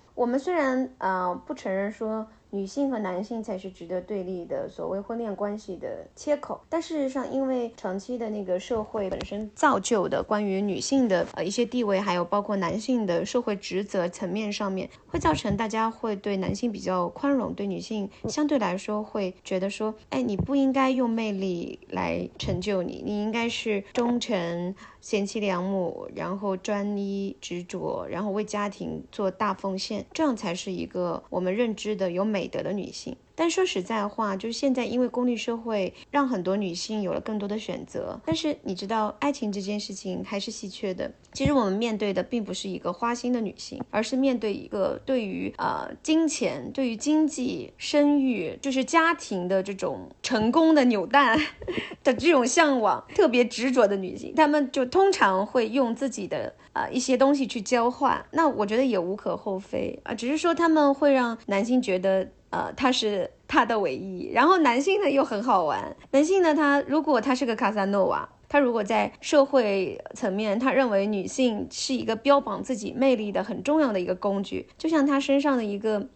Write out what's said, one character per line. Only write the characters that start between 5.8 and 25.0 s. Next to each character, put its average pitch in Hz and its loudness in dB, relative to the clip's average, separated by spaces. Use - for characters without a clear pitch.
切 294 0
口， - -8
但 330 -2
事 320 -6
实 277 0
上， 262 -6
因 269 0
为 247 -2
长 185 -6
期 247 -8
的 226 -6
那 208 -6
个 185 0
社 214 -2
会 208 -4
本 - -6
身 208 -8
造 269 4
就 202 0
的 - 0
关 208 0
于 190 0
女 202 -2
性 269 4
的， 175 4
呃， 165 -4
一 175 -2
些 240 2
地 240 0
位， 196 2
还 202 0
有 175 2
包 202 0
括 208 -2
男 190 0
性 233 0
的 170 2
社 240 0
会 220 -2
职 196 -4
责 180 0
层 180 -6
面 208 -4
上 202 -4
面， 185 -6
会 - -4
造 330 4
成 208 0
大 220 0
家 220 0
会 226 -4
对 202 -2
男 185 -2
性 220 -2
比 196 -8
较 180 0
宽 285 0
容， 196 0
对 202 -6
女 190 -4
性 202 -6
相 302 -2
对 294 2
来 185 -2
说 208 -4
会 196 -4
觉 190 -2
得 196 -2
说， 220 -4
哎， 269 -2
你 220 0
不 220 -2
应 269 4
该 262 4
用 254 2
魅 226 0
力 190 -4
来 90 -2
成 180 -2
就 190 -2
你， - -8
你 208 -4
应 214 -4
该 233 -2
是 208 -4
忠 240 0
诚、 175 -4